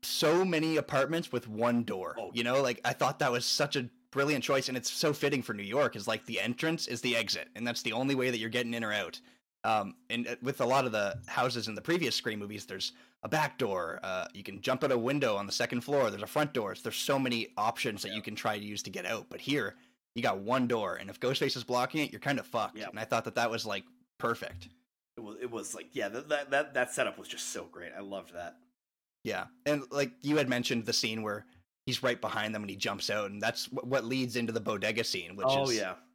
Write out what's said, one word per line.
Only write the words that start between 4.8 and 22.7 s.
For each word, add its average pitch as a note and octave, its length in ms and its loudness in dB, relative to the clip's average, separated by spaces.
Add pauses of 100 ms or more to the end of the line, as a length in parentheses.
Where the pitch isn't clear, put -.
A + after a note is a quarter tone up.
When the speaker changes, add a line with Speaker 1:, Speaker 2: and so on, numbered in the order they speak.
Speaker 1:
so D3+ 220 2
fitting C#3+ 300 2
for A#2 100 -6
New G2+ 100 -6
York, A#2+ 320 2
is, G2+ 120 -6
like, A2 180 -2
the G#2+ 140 -4
entrance D#3+ 480 0
is A#2+ 140 -4
the A#2+ 140 2
exit, G#2 400 0
and A#2 120 -4
that's A#2+ 160 -2
the A2 100 0
only C3 220 2
way B2+ 160 2
that A#2+ 80 0
you're A2+ 100 -2
getting A#2 240 0
in A#2 100 -2
or G#2+ 100 0
out. F#2+ 260 -2 (440)
Um, G#2+ 340 2 (120)
and, A#2 180 0
uh, A#2+ 140 -2
with C3 200 -2
a B2+ 40 4
lot C3 200 6
of A#2+ 80 0
the G2+ 340 0
houses A#2+ 400 0
in A2 80 -6
the - 60 -8
previous E3 340 2
Scream G#2+ 240 -2
movies, G2+ 260 -8
there's - 280 -6 (300)
a G#2+ 60 -4
back D3 280 2
door, F#2 440 0
uh, F#2 320 -2
you G2 100 -14
can G2 180 -10
jump B2+ 220 0
out C3+ 80 2
a B2 60 4
window B2 380 2
on G2+ 100 0
the G2 60 -4
second A#2+ 300 0
floor, C3+ 280 4
there's G2+ 140 -6
a G#2+ 40 -6
front D3 260 0
door. G#2 280 0
There's A2 140 -6
so C#3 240 2
many A#2+ 380 0
options G#2+ 460 0
that G2+ 60 -6
Speaker 2:
Yeah. A2 60 -6
Speaker 1:
you G#2+ 60 -6
can G#2+ 140 -8
try G#2+ 220 0
to G2+ 80 -6
use G#2 180 -6
to A2+ 60 -8
get F#2 160 -8
out, G2+ 240 -4
but - 120 -12
here, C3 360 0 (380)
you A#2+ 80 -2
got G2+ 160 2
one A#2+ 280 2
door, G#2+ 280 2
and F#2+ 140 -10
if - 100 -14
Ghostface C3 380 2
is A#2+ 60 -6
blocking B2+ 400 0
it, - 80 -4
you're G#2+ 100 -10
kinda C#3 220 0
fucked. G#2+ 340 -2